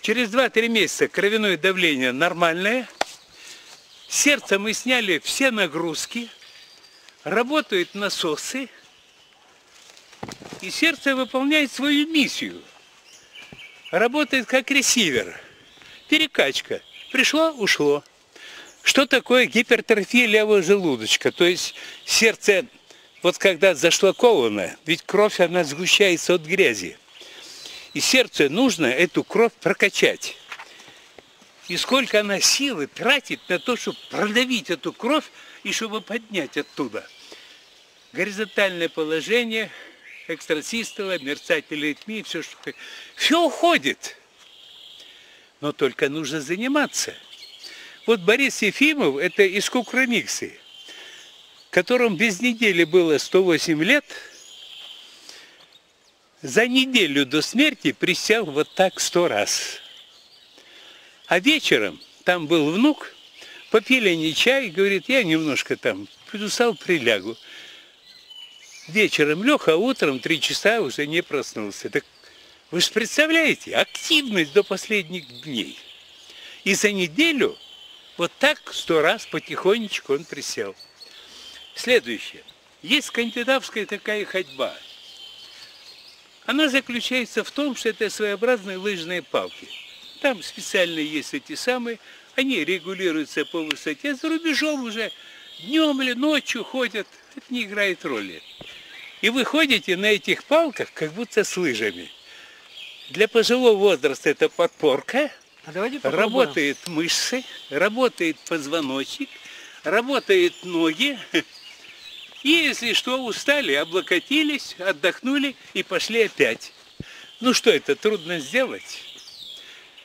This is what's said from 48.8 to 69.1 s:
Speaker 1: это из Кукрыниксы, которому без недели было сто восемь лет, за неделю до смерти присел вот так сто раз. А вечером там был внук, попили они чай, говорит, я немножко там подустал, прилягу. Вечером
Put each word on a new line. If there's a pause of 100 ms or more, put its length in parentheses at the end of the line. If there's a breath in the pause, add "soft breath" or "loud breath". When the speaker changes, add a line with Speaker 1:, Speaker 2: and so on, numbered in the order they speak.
Speaker 1:
это
из
Кукрыниксы, (1120 loud breath)
которому
без
недели
было
сто
восемь
лет, (2500 loud breath)
за
неделю
до
смерти
присел
вот
так
сто
раз. (1500 loud breath)
А
вечером (260)
там
был
внук, (560 loud breath)
попили
они
чай,
говорит,
я
немножко
там (240)
подустал,
прилягу. (1500 loud breath)
Вечером